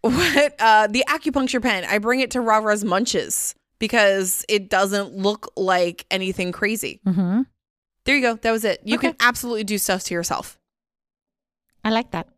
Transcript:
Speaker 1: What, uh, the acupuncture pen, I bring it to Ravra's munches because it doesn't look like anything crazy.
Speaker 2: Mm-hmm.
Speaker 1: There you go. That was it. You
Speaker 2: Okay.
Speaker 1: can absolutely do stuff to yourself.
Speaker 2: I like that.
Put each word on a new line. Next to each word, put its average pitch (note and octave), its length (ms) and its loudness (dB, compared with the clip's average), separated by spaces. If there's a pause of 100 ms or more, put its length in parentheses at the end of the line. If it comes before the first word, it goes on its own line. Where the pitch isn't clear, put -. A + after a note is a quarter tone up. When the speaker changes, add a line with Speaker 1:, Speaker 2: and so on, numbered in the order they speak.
Speaker 1:
What, C#4+ 580 2
uh, G#3+ 280 6
the A#3+ 200 0
acupuncture C4+ 540 -2
pen, G#3 240 0
I G#3 120 0
bring A#3 220 0
it C4 120 -2
to B3 100 -2
Ravra's G#3+ 420 2
munches F3+ 720 -2 (240)
because G3 680 2
it G3+ 200 0
doesn't G3 460 0
look G3 400 -2
like F3+ 560 0
anything F#3 400 -4
crazy. G#3 560 -4
Speaker 2:
Mm-hmm. F#3+ 360 0 (600)
Speaker 1:
There C4 140 2
you C4+ 40 2
go. A#3 140 0
That A3+ 160 -2
was A3 140 0
it. G3+ 180 -2
You G#3+ 140 0
Speaker 2:
Okay. C4+ 140 0
Speaker 1:
can - 100 -12
absolutely A#3+ 420 0
do G#3 140 -2
stuff F#3+ 260 -2
to - 100 -8
yourself. - 460 -6 (1300)
Speaker 2:
I G#3+ 40 -2
like A3+ 220 -2
that. E3 160 -8 (100)